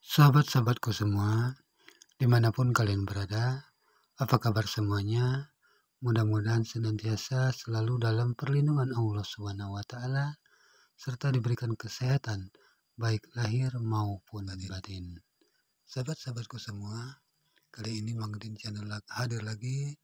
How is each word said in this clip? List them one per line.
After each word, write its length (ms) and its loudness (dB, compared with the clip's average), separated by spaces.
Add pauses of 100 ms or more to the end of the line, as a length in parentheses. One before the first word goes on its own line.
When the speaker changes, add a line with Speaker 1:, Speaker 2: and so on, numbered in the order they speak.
Speaker 1:
Sahabat-sahabatku 880 6
semua, 640 2 (640)
dimanapun 560 4
kalian 320 2
berada, 640 -2 (480)
apa 160 4
kabar 320 2
semuanya? 800 0 (560)
Mudah-mudahan 560 2
senantiasa 880 -2
selalu 480 -2
dalam 400 0
perlindungan 560 2
Allah 320 0
Subhanahu 480 -6
wa 80 -6
Ta'ala, 560 -4 (560)
serta 400 -4
diberikan 400 0
kesehatan, 800 -2 (400)
baik 400 -2
lahir 480 0
maupun 640 -2
Speaker 2:
Batin. 240 -10
Speaker 1:
batin. 360 -10 (840)
Sahabat-sahabatku 720 -8
semua, 640 -10 (480)
kali 320 -6
ini 80 -4
Mang 240 -6
Udin 240 -10
Channel 240 -8
lag-, 240 -10
hadir 320 -4
lagi 480 -6 (140)